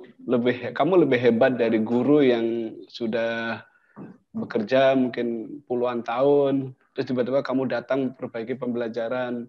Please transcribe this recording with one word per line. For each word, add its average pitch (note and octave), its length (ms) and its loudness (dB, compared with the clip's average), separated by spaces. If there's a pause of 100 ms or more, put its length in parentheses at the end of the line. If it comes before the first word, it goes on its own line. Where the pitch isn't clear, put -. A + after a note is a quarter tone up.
(260)
lebih, B2 480 0
kamu D#3+ 320 4
lebih B2 160 2
hebat B2 320 4
dari A#2 240 2
guru A#2+ 400 2
yang A#2 560 2 (160)
sudah A2+ 720 -4 (720)
bekerja B2+ 640 2
mungkin A#2+ 720 -4
puluhan B2 320 -2
tahun, C3+ 720 2 (180)
terus C3 140 -6
tiba-tiba B2+ 400 -2
kamu C3 240 -2
datang B2+ 400 -2
memperbaiki A#2+ 480 -8
pembelajaran, A#2+ 920 -6